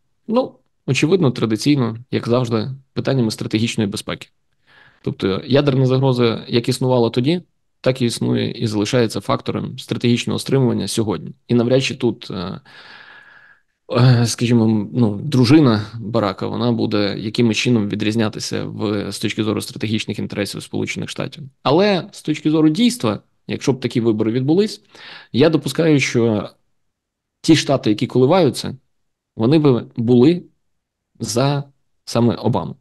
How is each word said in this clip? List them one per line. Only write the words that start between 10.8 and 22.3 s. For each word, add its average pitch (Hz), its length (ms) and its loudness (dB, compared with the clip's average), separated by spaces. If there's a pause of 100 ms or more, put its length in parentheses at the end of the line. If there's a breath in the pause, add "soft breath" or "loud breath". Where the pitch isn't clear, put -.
сьогодні. 101 440 -4 (160)
І 120 60 0
навряд 120 300 2
чи - 120 -6
тут, - 360 -4
е, 95 300 -8 (1300 loud breath)
е, 123 340 4
скажімо, 110 680 0
ну, 104 300 0
дружина 127 580 4 (180)
Барака, 107 480 -4
вона 110 240 -2
буде 107 480 -2
якимось 107 380 0
чином 110 320 0
відрізнятися 107 760 -4
в, 104 480 -6
з - 80 -12
точки 107 240 -4
зору 104 180 -2
стратегічних 110 580 -6
інтересів 101 440 -8
Сполучених - 460 -8
Штатів. - 340 -10 (200)
Але 185 480 2
з - 100 -20
точки 151 300 -2